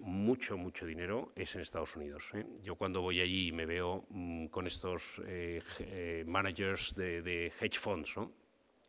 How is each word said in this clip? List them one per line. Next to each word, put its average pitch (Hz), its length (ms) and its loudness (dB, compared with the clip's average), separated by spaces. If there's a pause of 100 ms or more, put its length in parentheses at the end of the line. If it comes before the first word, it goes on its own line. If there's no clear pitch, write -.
mucho, 104 580 4
mucho 90 260 -4
dinero, 90 520 -2
es 92 180 -2
en 92 80 -2
Estados 80 340 -2
Unidos, 73 380 -8
¿eh? 104 100 -2 (180)
Yo 95 120 -4
cuando 92 260 2
voy 90 200 6
allí 90 280 4
y 80 40 0
me 82 140 0
veo, 87 440 2
mm, 85 380 -2
con 90 180 -2
estos, 90 600 -4
eh, 85 360 -2 (160)
g-, - 100 -6
eh, 85 380 -2
managers 95 720 2
de, 87 260 0
de 85 380 0
hedge - 180 2
funds, 87 380 0
¿no? 107 160 -4 (560)